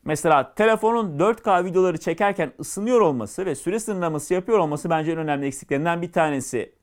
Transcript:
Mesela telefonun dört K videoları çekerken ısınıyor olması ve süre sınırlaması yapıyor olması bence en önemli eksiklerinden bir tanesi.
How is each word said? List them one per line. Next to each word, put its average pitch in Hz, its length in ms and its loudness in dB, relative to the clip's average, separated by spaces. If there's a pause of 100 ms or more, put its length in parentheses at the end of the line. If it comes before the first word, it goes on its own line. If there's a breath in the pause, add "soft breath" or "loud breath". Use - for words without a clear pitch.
Mesela 151 500 2
telefonun 220 640 2
dört 220 240 2
K 180 220 2
videoları 180 340 2
çekerken 185 600 -2
ısınıyor 226 400 0
olması 151 460 -2
ve 156 80 -2
süre 190 260 -4
sınırlaması 175 540 -4
yapıyor 202 240 2
olması 156 320 0
bence 160 220 0
en 160 60 -4
önemli 143 280 -2
eksiklerinden 156 560 -2
bir 170 100 -8
tanesi. 139 600 -2 (100)